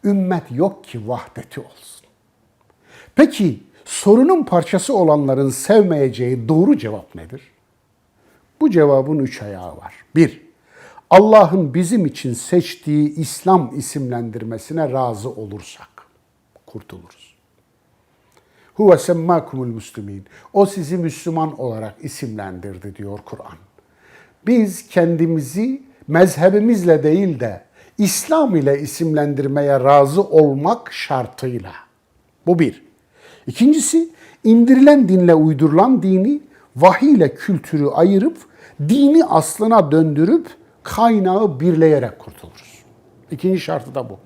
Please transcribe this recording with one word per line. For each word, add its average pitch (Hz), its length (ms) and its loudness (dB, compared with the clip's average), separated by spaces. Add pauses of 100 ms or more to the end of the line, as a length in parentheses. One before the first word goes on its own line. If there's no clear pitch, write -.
Ümmet 190 460 -2
yok 170 340 -4
ki 107 240 -14
vahdeti - 520 -12
olsun. - 460 -20 (1080)
Peki 190 480 2 (220)
sorunun 277 580 2
parçası 180 540 -2
olanların 143 540 0
sevmeyeceği 131 1000 0
doğru 180 300 2
cevap 107 360 -12
nedir? 90 280 -20 (1200)
Bu 302 100 2
cevabın 147 480 2
üç 127 240 -6
ayağı 95 340 -14
var. - 180 -20 (220)
Bir, 156 260 0 (680)
Allah'ın 185 640 4
bizim 180 320 -2
için 131 280 -6
seçtiği 151 800 -2
İslam 160 640 -2
isimlendirmesine 120 1120 -8
razı 120 380 -6
olursak 104 580 -16 (760)
kurtuluruz. - 680 -20 (1400)
"Huve 190 240 4
semmâkumul 165 680 -4
muslimin." 104 580 -14 (280)
O 196 140 2
sizi 185 300 -8
Müslüman 160 640 -6
olarak 110 420 -10
isimlendirdi 98 960 -14
diyor 101 280 -14
Kur'an. - 320 -20 (880)
Biz 214 420 -2
kendimizi 165 920 -2 (260)
mezhebimizle 180 920 2
değil 160 380 0
de 104 240 -10 (340)
İslam 254 580 0
ile 139 240 0
isimlendirmeye 143 1000 -2
razı 139 420 4
olmak 156 680 0
şartıyla. 123 800 -8 (760)
Bu 170 120 2
bir. 139 240 -2 (640)
İkincisi, 302 600 0 (360)
indirilen 254 640 6
dinle 180 260 6
uydurulan 160 680 2
dini, 190 400 0 (340)
vahiy 190 380 4
ile 165 200 2
kültürü 151 520 -4
ayırıp, 196 500 0 (520)
dini 285 360 4
aslına 190 680 0
döndürüp, 160 540 0 (360)
kaynağı 202 760 0
birleyerek 156 580 0
kurtuluruz. - 640 -20 (460)
İkinci 175 300 -4
şartı 139 340 -10
da 120 160 -8
bu. 98 160 -18